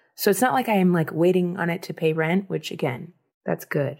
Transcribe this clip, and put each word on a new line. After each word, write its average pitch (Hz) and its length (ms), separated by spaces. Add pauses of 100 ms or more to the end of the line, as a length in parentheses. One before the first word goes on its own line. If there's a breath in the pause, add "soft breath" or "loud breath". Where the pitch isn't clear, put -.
(140 soft breath)
So - 160
it's 190 100
not 254 120
like 262 160
I 220 80
am, 180 160
like, 165 200
waiting 175 440
on 170 140
it 170 140
to - 100
pay 160 180
rent, 165 360
which 160 220
again, - 420 (320)
that's - 200
good. - 360